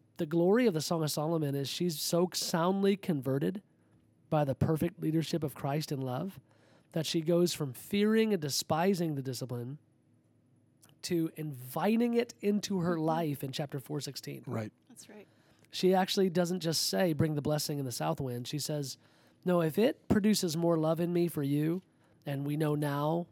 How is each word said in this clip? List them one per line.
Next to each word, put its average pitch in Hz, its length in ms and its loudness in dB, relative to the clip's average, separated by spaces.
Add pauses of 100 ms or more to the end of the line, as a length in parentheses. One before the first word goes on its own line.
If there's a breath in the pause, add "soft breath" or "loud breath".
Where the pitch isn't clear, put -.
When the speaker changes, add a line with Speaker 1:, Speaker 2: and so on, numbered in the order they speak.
(180)
Speaker 1:
the 175 100 -2
glory 180 400 6
of 202 60 4
the 156 80 0
Song 160 220 0
of 151 80 0
Solomon 156 440 0
is 139 120 -2
she's 175 320 -2
so 175 340 2
soundly 196 640 2
converted 151 680 -2 (680 soft breath)
by 151 140 4
the 135 120 0
perfect 160 460 0
leadership 156 420 -2
of 147 120 -6
Christ 147 360 -4
in 135 100 -4
love 135 380 -6 (520 soft breath)
that 160 140 -2
she 170 160 -2
goes 170 320 2
from 139 200 -6
fearing 220 600 2
and 175 80 0
despising 160 760 0
the 139 60 -4
discipline 127 560 -8 (1300)
to 165 340 -2
inviting 160 760 0
it 233 280 0
into 202 400 0
her 175 140 0
Speaker 2:
Mm-hmm. 160 100 -2
Speaker 1:
life 160 380 0
in 135 80 -8
chapter 143 280 -6
four 151 220 -8
sixteen. 135 440 -12
Speaker 3:
Right. 113 260 -6 (180)
Speaker 2:
That's - 200 -20
right. - 160 -20 (460 soft breath)
Speaker 1:
She 185 220 4
actually 190 360 4
doesn't 175 300 0
just 160 300 0
say, 190 240 2
"Bring 156 220 0
the 147 60 -2
blessing 151 380 -2
in 139 60 -4
the 123 80 -6
south 156 260 -4
wind." 127 280 -6
She 151 120 -6
says, 143 380 -6 (480 soft breath)
"No, 175 160 4
if 160 180 0
it 247 300 0
produces 190 480 4
more 170 200 4
love 160 220 2
in 175 140 0
me 175 160 4
for 151 140 -4
you, 151 380 2 (440 soft breath)
and 139 200 -4
we 147 120 -2
know 151 180 2
now 147 560 0